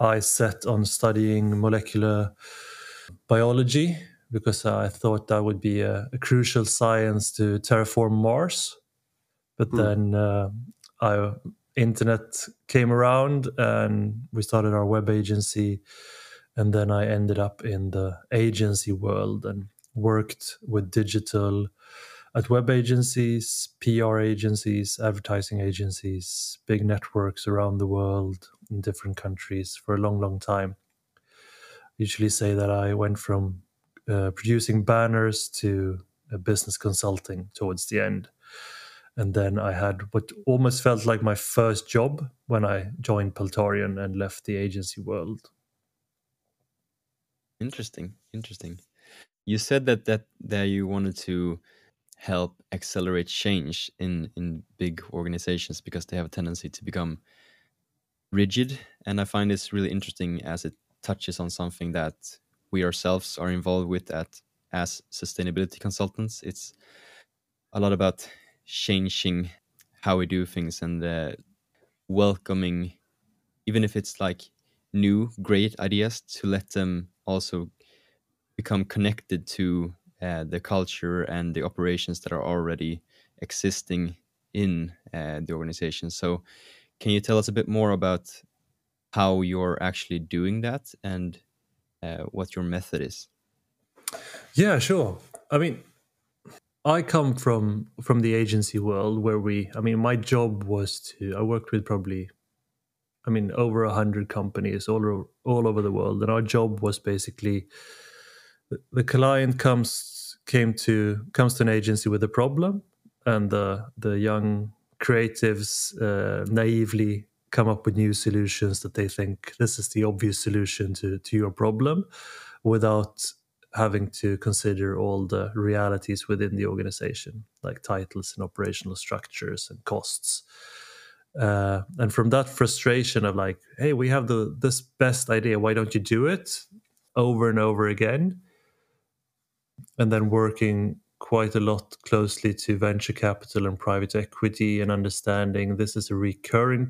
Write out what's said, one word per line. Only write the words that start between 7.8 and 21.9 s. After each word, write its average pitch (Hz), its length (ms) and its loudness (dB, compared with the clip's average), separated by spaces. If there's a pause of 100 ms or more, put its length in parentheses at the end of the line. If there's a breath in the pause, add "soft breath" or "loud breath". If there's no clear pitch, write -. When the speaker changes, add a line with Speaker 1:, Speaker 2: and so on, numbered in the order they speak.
Speaker 1:
Mars. 117 640 2 (800)
But 110 120 2
Speaker 2:
Hmm. - 80 0
Speaker 1:
then, 104 400 2
uh, 101 340 2 (500)
I, 104 340 2 (420)
internet 113 680 2 (220)
came 120 240 4
around 127 580 4 (100)
and 107 760 0
we 110 100 0
started 107 300 2
our 104 140 2
web 107 220 2
agency. 104 760 0 (720 loud breath)
And 104 180 4
then 104 160 2
I 104 160 2
ended 104 320 2
up 101 260 -2
in 95 280 -4
the 95 260 -2 (140)
agency 107 580 2
world 101 560 -2
and 101 220 -6 (260)
worked 110 680 0
with 104 280 -2
digital 101 800 0 (680 loud breath)